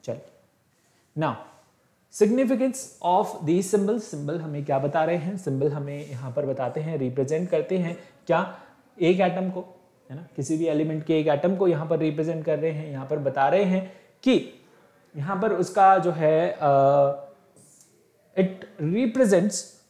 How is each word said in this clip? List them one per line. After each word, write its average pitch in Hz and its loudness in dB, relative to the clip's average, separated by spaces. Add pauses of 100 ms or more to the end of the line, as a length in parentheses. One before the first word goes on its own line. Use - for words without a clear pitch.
चलिए, - -10 (960)
now 147 -2 (800)
significance 247 0 (280)
of 190 2
these 180 -2
symbols, 208 0
symbol 156 -8
हमें 147 -8
क्या 139 0
बता 147 0
रहे 170 0
हैं, 175 -6
Symbol 139 -2
हमें 143 -8
यहाँ 127 -10
पर 139 -4
बताते 131 -4
हैं, 156 -6
represent 135 -2
करते 180 0
हैं 170 -4 (280)
क्या, 175 -2 (420)
एक 185 2
atom 185 0
को, 185 -12 (320)
है 131 -12
ना, 165 -16 (100)
किसी 156 -2
भी 165 -2
element 156 -2
के 156 2
एक 156 0
atom 165 2
को 185 2
यहाँ 160 0
पर 160 0
represent 156 -2
कर 151 0
रहे 160 0
हैं, 151 -8
यहाँ 135 -10
पर 151 -2
बता 135 0
रहे 190 4
हैं 185 0 (300)
कि 247 2 (640)
यहाँ 180 -4
पर 214 0
उसका 190 6
जो 175 2
है, 160 2
अ, 147 2 (1700)
it 185 2 (300)
represents 208 2 (260)